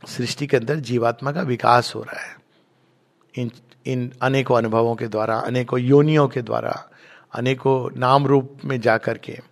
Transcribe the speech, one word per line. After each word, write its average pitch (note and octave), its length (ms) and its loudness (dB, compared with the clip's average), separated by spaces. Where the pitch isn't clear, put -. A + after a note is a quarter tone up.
सृष्टि C3 400 -6
के C#3 100 4
अंदर B2 200 -2
जीवात्मा A#2+ 560 -2
का F3 100 -6
विकास A#2+ 520 2
हो - 80 -10
रहा - 180 -14
है, - 160 -16
इन, A#2+ 120 -4
इन B2+ 260 -4
अनेकों C3 340 2
अनुभवों A2+ 400 2
के A#2 120 -6
द्वारा, A2 300 -2
अनेकों B2 420 -2
योनियों C#3+ 480 6
के B2+ 140 -6
द्वारा, - 460 -6
अनेकों B2+ 680 -2
नाम C3+ 280 4
रूप C3+ 380 2
में C3+ 160 -4
जा A2+ 180 4
करके, - 400 -6